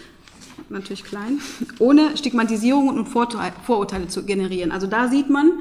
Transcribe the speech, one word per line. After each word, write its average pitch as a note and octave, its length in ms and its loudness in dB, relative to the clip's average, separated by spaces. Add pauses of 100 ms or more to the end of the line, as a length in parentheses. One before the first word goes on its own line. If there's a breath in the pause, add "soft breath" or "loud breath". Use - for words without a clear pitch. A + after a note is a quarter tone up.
(680 loud breath)
Natürlich G3 340 -12
klein. A3 360 -6 (400 loud breath)
„Ohne D4 360 6
Stigmatisierungen A#3+ 840 2
und A3 100 -4
Vorteil-, A3 460 -2 (120)
Vorurteile G3+ 420 -2
zu G3 180 -8
generieren.“ F#3+ 460 -2
Also F#3 160 -4
da A3+ 220 0
sieht C4+ 200 2
man, C#4+ 320 4